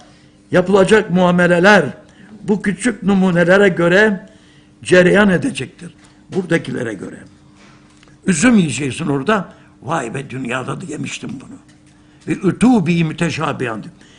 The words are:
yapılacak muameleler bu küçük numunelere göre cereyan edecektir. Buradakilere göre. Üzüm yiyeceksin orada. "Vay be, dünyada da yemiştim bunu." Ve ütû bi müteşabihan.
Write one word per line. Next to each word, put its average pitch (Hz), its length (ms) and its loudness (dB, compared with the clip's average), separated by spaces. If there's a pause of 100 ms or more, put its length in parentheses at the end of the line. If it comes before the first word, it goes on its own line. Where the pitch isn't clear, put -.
(520)
yapılacak 185 580 2
muameleler 175 760 4 (580)
bu 202 180 -2
küçük 202 420 -4
numunelere 185 680 4
göre 180 560 2 (580)
cereyan 180 460 4
edecektir. 175 640 -4 (420)
Buradakilere 135 580 -4
göre. - 260 -14 (1080)
Üzüm 196 300 4
yiyeceksin 147 500 -2
orada. 143 460 -4 (280)
"Vay 127 320 -8
be, 117 160 -10
dünyada 127 520 -8
da - 40 -14
yemiştim 151 440 -12
bunu." - 300 -18 (680)
Ve 165 140 -6
ütû 202 440 2
bi 170 180 0
müteşabihan. 135 800 -6 (360)